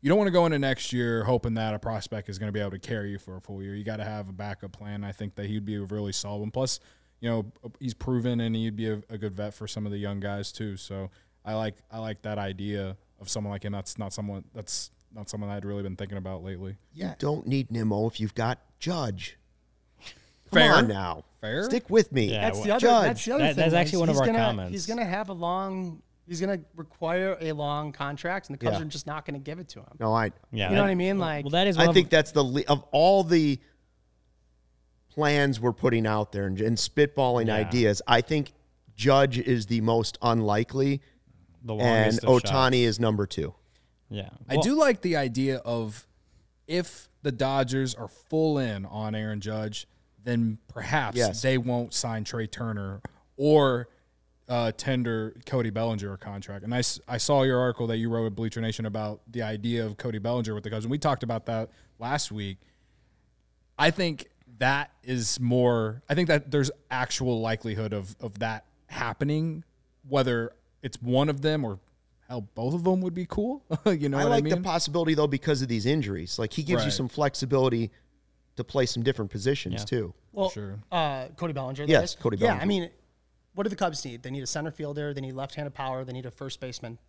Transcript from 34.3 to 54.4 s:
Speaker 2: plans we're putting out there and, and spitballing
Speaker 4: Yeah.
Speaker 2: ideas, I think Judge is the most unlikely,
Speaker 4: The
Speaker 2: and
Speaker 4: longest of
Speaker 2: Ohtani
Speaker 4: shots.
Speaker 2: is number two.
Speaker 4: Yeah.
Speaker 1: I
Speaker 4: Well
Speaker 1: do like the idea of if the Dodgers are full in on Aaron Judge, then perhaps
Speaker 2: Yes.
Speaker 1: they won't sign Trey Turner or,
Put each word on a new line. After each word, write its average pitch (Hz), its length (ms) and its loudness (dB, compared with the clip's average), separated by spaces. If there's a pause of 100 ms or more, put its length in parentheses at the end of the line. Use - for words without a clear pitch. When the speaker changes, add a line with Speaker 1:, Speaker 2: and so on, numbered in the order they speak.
Speaker 2:
plans 143 500 4
we're 120 120 2
putting 117 340 2
out 107 260 0
there 98 140 -2
and, 95 140 -2
and 110 160 2
spitballing 127 720 2
Speaker 4:
Yeah. 107 80 2
Speaker 2:
ideas, 107 500 2
I 117 140 6
think 147 320 -2 (420)
Judge 135 440 4
is 117 280 0
the 113 140 2
most 113 420 2
unlikely, 120 800 2 (640)
Speaker 4:
The 110 100 -6
Speaker 2:
and 107 60 -2 (400)
Speaker 4:
longest - 40 -8
of 127 40 2 (140)
Speaker 2:
Ohtani - 60 -2
Speaker 4:
shots. 127 280 4
Speaker 2:
is 113 240 4
number 107 260 2
two. - 280 -6 (540)
Speaker 4:
Yeah. 101 220 -10 (180)
Speaker 1:
I 135 60 -4
Speaker 4:
Well 156 80 4
Speaker 1:
do 240 120 4
like 285 280 6
the 170 140 2
idea 131 420 0
of 113 480 -4 (600)
if - 420 -4 (140)
the 139 100 0
Dodgers 131 640 0
are 110 140 -12
full 156 500 0
in 107 280 -2
on 107 280 -4
Aaron 107 260 -4
Judge, 107 460 -6 (380)
then 117 340 0 (100)
perhaps 123 480 -2
Speaker 2:
Yes. 113 260 2
Speaker 1:
they 131 160 4
won't 120 340 -2
sign 113 320 -2
Trey 113 220 -4
Turner 104 540 -6 (360)
or, 135 520 6 (600)